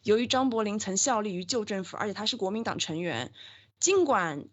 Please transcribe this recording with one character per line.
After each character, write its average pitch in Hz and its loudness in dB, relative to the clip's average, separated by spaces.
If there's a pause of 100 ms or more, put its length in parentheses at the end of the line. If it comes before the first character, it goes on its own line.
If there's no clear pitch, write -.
由 214 4
于 240 2
张 262 2
伯 226 0
苓 208 -2
曾 190 -2
效 226 2
力 208 -2
于 180 -4
旧 214 -2
政 196 -4
府， - -12
而 214 -2
且 190 -4
他 208 -6
是 214 0
国 196 0
民 220 -4
党 190 -2
成 165 -4
员， 127 -4 (460)
尽 370 4
管 180 0